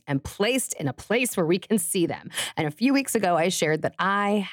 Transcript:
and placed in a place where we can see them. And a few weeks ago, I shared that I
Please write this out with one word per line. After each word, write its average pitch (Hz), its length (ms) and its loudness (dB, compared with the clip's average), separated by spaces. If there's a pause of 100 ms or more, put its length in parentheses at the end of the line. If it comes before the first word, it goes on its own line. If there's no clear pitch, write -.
and 139 160 -2
placed - 520 -2
in 147 140 -4
a 131 40 -4
place - 440 -2
where 175 100 2
we 180 120 2
can 214 200 0
see 180 280 0
them. - 240 -8 (260)
And 160 100 0
a 147 40 0
few 240 220 0
weeks 269 220 0
ago, 185 220 4
I 165 120 2
shared 160 340 0
that - 160 -2
I 202 540 0